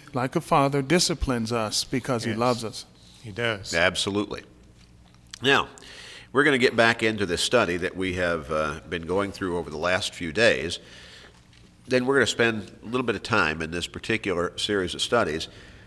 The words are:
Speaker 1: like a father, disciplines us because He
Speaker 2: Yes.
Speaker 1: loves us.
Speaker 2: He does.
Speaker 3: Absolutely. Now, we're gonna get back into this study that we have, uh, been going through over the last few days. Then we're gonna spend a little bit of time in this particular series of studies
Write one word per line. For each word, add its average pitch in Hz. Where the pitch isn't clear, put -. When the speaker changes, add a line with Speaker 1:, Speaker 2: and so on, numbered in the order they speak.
Speaker 1:
like 131
a 170
father, 139
disciplines 135
us 110
because 123
He 113
Speaker 2:
Yes. 107
Speaker 1:
loves 117
us. -
Speaker 2:
He 117
does. 104
Speaker 3:
Absolutely. 90
Now, 127
we're 139
gonna 139
get 117
back 117
into 110
this 85
study 95
that 87
we 92
have, 85
uh, 78
been 85
going 92
through 87
over 80
the 76
last 90
few 82
days. 87
Then 127
we're 135
gonna 127
spend 110
a -
little 123
bit 113
of 90
time 80
in 80
this 85
particular 90
series 92
of 71
studies 85